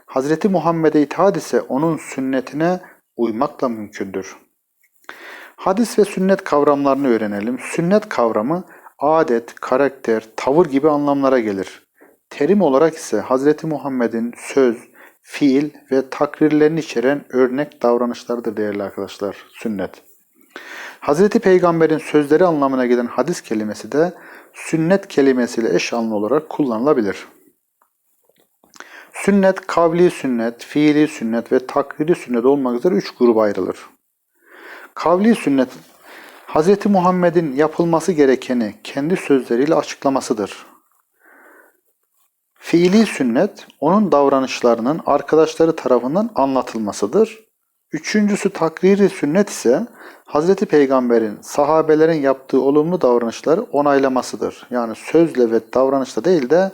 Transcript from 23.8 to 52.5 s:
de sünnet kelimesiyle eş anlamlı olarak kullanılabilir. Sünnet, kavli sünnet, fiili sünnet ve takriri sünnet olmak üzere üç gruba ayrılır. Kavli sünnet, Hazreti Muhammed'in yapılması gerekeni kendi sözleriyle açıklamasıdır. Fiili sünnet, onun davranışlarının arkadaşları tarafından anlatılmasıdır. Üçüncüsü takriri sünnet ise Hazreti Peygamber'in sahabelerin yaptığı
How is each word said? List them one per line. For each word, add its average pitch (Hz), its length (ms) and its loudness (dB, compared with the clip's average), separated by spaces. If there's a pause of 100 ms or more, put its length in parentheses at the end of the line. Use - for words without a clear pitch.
de 175 220 0 (400)
sünnet 170 540 -2
kelimesiyle 127 680 0
eş 117 180 -2
anlamlı 113 220 -4
olarak 110 340 -2
kullanılabilir. 123 800 -2 (1900)
Sünnet, 190 540 0
kavli 170 440 2
sünnet, 117 520 -4
fiili 151 440 2
sünnet 113 440 -4
ve 131 160 0
takriri 151 480 -2
sünnet 120 300 -4
olmak 131 340 2
üzere 135 160 0
üç - 160 -4
gruba 117 320 2
ayrılır. 95 340 -4 (1160)
Kavli 190 400 2
sünnet, 135 340 0 (760)
Hazreti 196 440 0
Muhammed'in 175 640 2
yapılması 160 560 0
gerekeni 127 720 2
kendi 160 340 -4
sözleriyle 135 580 0
açıklamasıdır. 127 880 -4 (1900)
Fiili 180 520 2
sünnet, 139 600 -2 (120)
onun 180 320 2
davranışlarının 135 920 2
arkadaşları 156 720 2
tarafından 131 600 0
anlatılmasıdır. 127 1120 -2 (420)
Üçüncüsü 202 580 -2
takriri 185 600 2
sünnet 180 400 -2
ise 151 380 0 (380)
Hazreti 185 400 0
Peygamber'in 123 760 2
sahabelerin 156 800 2
yaptığı 135 400 0